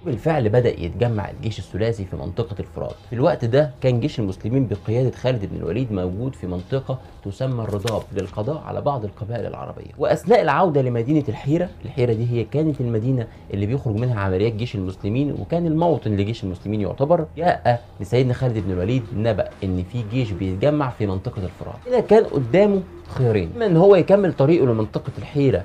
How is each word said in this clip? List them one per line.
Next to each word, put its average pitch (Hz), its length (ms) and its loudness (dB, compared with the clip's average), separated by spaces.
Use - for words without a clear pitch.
بالفعل 139 440 0
بدأ 123 300 2
يتجمع 101 500 -2
الجيش - 300 -6
الثلاثي 101 460 -4
في 90 100 -10
منطقة 90 440 -6
الفرات. - 360 -8
في 120 60 -8
الوقت 139 300 2
ده 135 260 4
كان 127 180 4
جيش 147 200 -2
المسلمين 110 480 0
بقيادة 110 440 0
خالد 123 340 -2
بن 85 120 -8
الوليد 90 340 -2
موجود 98 440 -4
في - 120 -10
منطقة 131 520 -4
تسمى 120 380 -4
الرضاب 104 380 -2
للقضاء 107 520 -4
على 98 160 -6
بعض 131 240 -2
القبائل 101 400 -8
العربية. - 520 -10
وأثناء 165 440 4
العودة 156 400 4
لمدينة 127 480 2
الحيرة، 160 400 0
الحيرة 120 280 2
دي 120 180 0
هي 117 120 0
كانت 147 380 0
المدينة 117 460 0
اللي 101 120 0
بيخرج 123 300 0
منها 120 240 0
عمليات 98 340 2
جيش 113 220 -6
المسلمين، 104 560 -2
وكان 165 360 -2
الموطن 156 440 2
لجيش 101 320 0
المسلمين 98 380 -4
يعتبر، 151 440 0
جاء 147 460 0
لسيدنا 120 340 2
خالد 120 240 0
بن 95 140 -2
الوليد 101 320 0
نبأ 107 340 0
إن 90 280 0
في 123 200 -4
جيش 120 200 -2
بيتجمع 101 580 0
في 110 180 -4
منطقة 95 360 -4
الفرات. - 320 -10
هنا 247 120 2
كان 220 240 6
قدامه 190 580 4
خيارين، 107 480 2
إما 233 100 -2
إن 175 120 4
هو 196 180 8
يكمل 185 380 4
طريقه 139 320 4
لمنطقة 110 520 -2
الحيرة 127 480 0